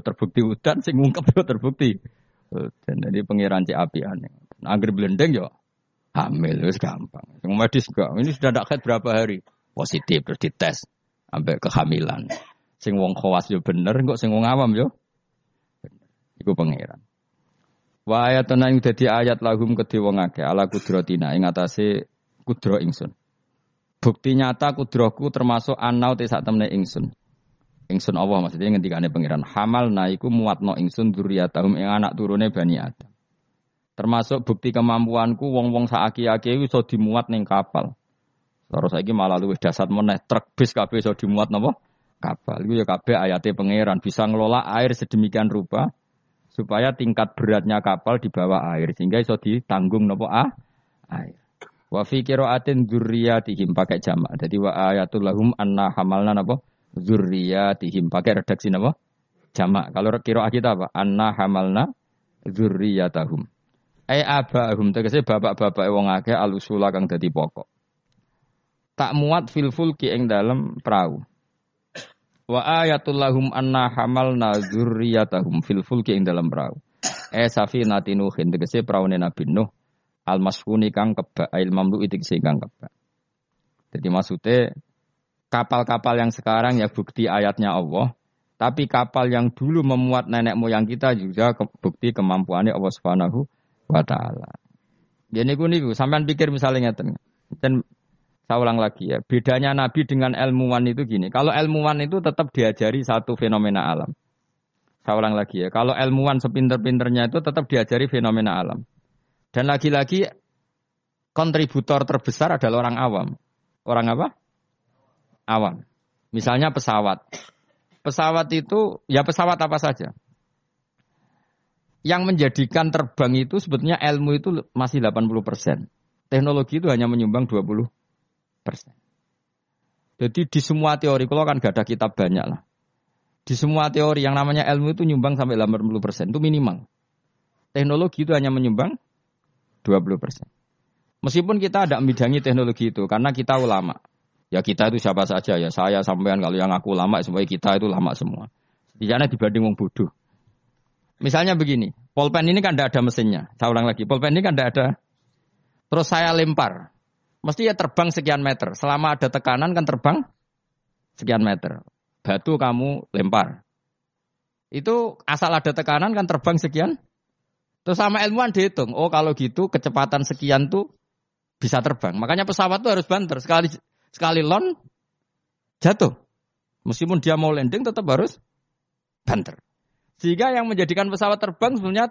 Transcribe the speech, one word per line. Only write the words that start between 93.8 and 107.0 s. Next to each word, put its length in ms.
wa 160
taala. 480
Ya 160
niku 240
niku, 240
sampean 320
pikir 240
misalnya 400
ngeten. 320
Dan 240
saya 160
ulang 160
lagi 320
ya, 80
bedanya 560
Nabi 320
dengan 240
ilmuwan 560
itu 160
gini. 240
Kalau 240
ilmuwan 480
itu 240
tetap 240
diajari 560
satu 320
fenomena 560
alam. 240
Saya 160
ulang 160
lagi 240
ya, 80
kalau 240
ilmuwan 480
sepinter-pinternya 880